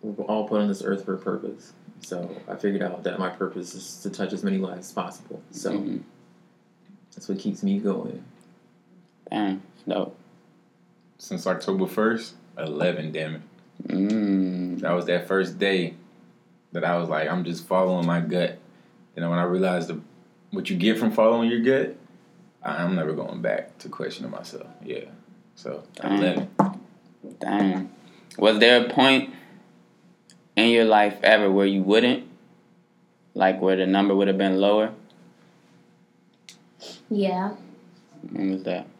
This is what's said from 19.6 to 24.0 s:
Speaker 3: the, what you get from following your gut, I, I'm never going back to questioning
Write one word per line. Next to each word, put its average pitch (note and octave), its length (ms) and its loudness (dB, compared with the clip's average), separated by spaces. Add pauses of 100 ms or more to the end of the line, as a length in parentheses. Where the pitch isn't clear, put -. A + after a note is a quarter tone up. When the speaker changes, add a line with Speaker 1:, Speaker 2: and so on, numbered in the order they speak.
Speaker 3:
the, D#2+ 120 -8 (500)
what F#2+ 180 -6
you F#2+ 60 -2
get G#2+ 240 2
from A2 120 2
following A#2 380 4
your A#2 120 0
gut, C3+ 340 2 (680)
I, D2+ 200 -4
I'm F#2 120 0
never D#2 180 -2
going - 280 -8
back - 380 -4
to - 100 -14
questioning - 420 -8